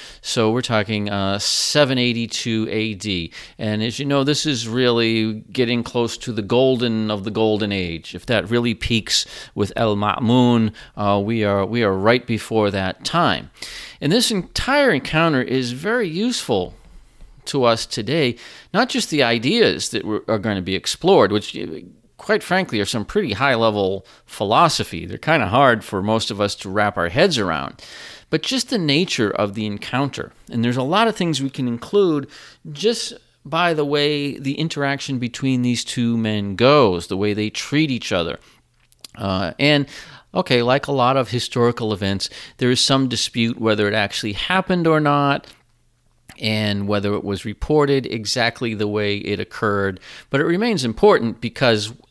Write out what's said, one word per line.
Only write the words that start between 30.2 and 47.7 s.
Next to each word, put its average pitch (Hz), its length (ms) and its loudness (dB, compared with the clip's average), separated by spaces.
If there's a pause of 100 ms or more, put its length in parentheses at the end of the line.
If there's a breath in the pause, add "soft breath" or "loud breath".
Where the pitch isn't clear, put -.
And 113 140 -2
there's 123 140 0
a 135 40 -2
lot 196 280 2
of 214 60 -4
things 156 280 -2
we 135 60 -4
can 131 180 -4
include 147 600 0 (440 loud breath)
just 202 420 -4 (300)
by 165 300 0
the 151 120 0
way 147 540 0
the 135 140 -4
interaction 139 680 -4
between 123 420 -2
these 123 220 0
two 117 340 -2
men 104 380 -2
goes, 113 520 4
the 95 100 -4
way 104 160 0
they 107 160 -2
treat 147 420 -2
each 113 220 -4
other. 85 260 -2 (760 soft breath)
Uh, 95 420 -2
and, 143 260 4 (480 loud breath)
okay, 127 300 2
like 131 240 2
a 143 60 -2
lot 131 240 4
of 123 120 0
historical 120 640 0
events, 98 380 -2 (280 loud breath)
there 123 140 2
is 127 80 2
some 135 300 2
dispute 117 500 -2
whether 104 300 2
it 101 40 0
actually 104 400 -2
happened 185 540 0
or 156 140 4
not, 143 460 2 (960)
and 107 440 0
whether 101 280 0
it 98 100 -4
was 98 220 -6
reported 139 600 0